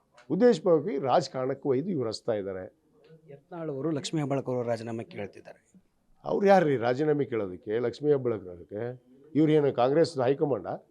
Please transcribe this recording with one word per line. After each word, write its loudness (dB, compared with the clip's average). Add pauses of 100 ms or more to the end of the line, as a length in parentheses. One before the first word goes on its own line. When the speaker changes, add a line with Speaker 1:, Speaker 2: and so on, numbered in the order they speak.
(320)
Speaker 1:
ಉದ್ದೇಶಪೂರ್ವಕವಾಗಿ 4
ರಾಜಕಾರಣಕ್ಕೆ -2
ಒಯ್ದು 0
ಇವ್ರು -2
ಹಚ್ತಾ -6
ಇದ್ದಾರೆ. -6 (680)
Speaker 2:
ಯತ್ನಾಳ್ -12
ಅವರು -4
ಲಕ್ಷ್ಮೀ -4
ಹೆಬ್ಬಾಳ್ಕರ್ -4
ಅವರು -4
ರಾಜೀನಾಮೆ -6
ಕೇಳ್ತಿದ್ದಾರೆ. -14 (420)
Speaker 1:
ಅವ್ರು 2
ಯಾರ್ರೀ 6
ರಾಜೀನಾಮೆ 0
ಕೇಳೋದಕ್ಕೆ? -4
ಲಕ್ಷ್ಮೀ -2
ಹೆಬ್ಬಾಳ್ಕರ್ 0
ಅದಕ್ಕೆ? -10 (340)
ಇವ್ರು 4
ಏನು 4
ಕಾಂಗ್ರೆಸ್ 2
ಹೈಕಮಾಂಡಾ? 0 (140)